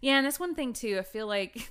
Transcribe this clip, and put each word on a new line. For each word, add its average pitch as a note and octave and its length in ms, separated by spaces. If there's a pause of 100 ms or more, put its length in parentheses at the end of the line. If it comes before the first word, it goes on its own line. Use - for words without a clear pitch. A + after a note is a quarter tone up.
Yeah, C4+ 160
and C4+ 80
that's C#4+ 140
one F4 160
thing, C4 180
too. G#3 260
I F#3+ 40
feel G#3+ 240
like G3+ 440